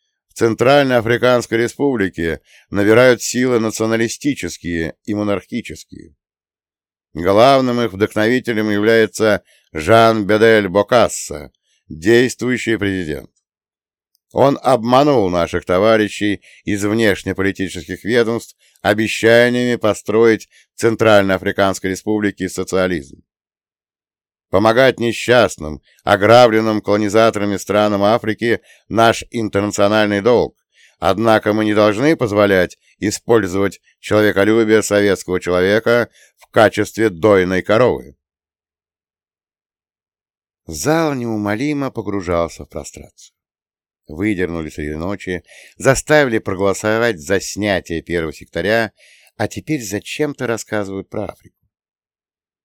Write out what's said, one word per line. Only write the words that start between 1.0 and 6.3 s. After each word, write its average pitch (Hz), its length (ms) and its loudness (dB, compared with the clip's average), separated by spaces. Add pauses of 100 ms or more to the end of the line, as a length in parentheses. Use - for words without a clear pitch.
Республике 98 840 -4 (300)
набирают 110 500 4
силы 123 380 -2
националистические 110 1400 -4
и 104 100 -8
монархические. 101 1000 -8 (1000)